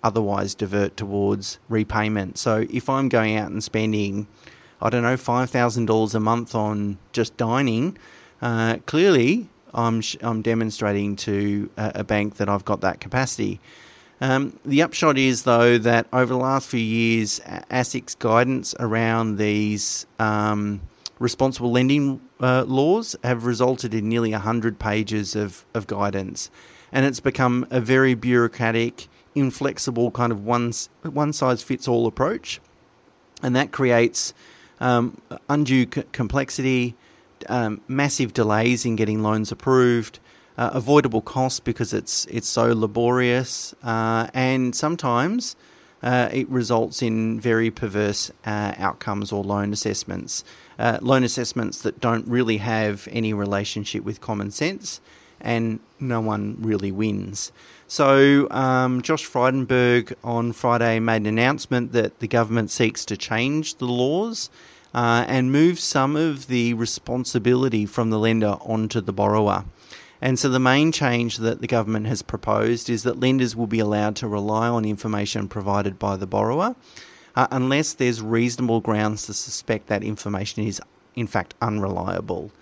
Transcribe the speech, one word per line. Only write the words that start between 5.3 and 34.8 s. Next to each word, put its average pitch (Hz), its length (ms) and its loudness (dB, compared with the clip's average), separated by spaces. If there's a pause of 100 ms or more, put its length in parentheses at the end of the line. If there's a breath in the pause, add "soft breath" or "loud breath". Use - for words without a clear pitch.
thousand 120 360 0
dollars 110 280 2
a 113 60 0
month 117 340 0
on 104 440 -2 (140)
just - 240 -2
dining, 123 640 0 (420 loud breath)
uh, 113 360 0 (100)
clearly 160 600 4 (260)
I'm 117 260 0
sh-, - 200 -6
I'm 113 220 -4
demonstrating 104 760 0
to 101 600 -2
a, 107 200 -4
a 101 80 -4
bank 104 320 -2
that 101 120 -2
I've 101 160 0
got 98 180 -2
that 92 180 0
capacity. 104 580 -4 (640 loud breath)
Um, 131 440 0
the 139 180 4
upshot 156 360 2
is, 131 240 2
though, 120 360 6
that 117 340 2
over 127 200 2
the 127 60 0
last 131 300 -2
few 123 100 -2
years, 113 680 2
a-, - 240 -12
asic's - 440 -2
guidance 123 640 2
around 113 600 0
these, 104 680 0 (120)
um, 107 640 0 (360 loud breath)
responsible 123 540 0
lending, 135 480 2 (180)
uh, 127 280 2
laws 160 580 2
have 123 200 0
resulted 123 480 0
in 107 160 -2
nearly 113 240 0
a 110 60 -2
hundred 110 400 -2
pages 107 560 -2
of, 104 300 -6 (100)
of 110 120 -4
guidance. 98 640 -4 (420 loud breath)
And 135 140 2
it's 131 140 -2
become 127 500 0
a 127 100 0
very 131 340 4
bureaucratic, 117 920 0 (300 soft breath)
inflexible 123 760 0
kind 120 220 -2
of 101 120 -6
one 120 260 0
s-, - 180 -8 (140)
one-size-fits-all 131 1040 0
approach. 143 540 -4 (840)
And 127 120 0
that 135 160 2
creates, 120 640 2 (460 loud breath)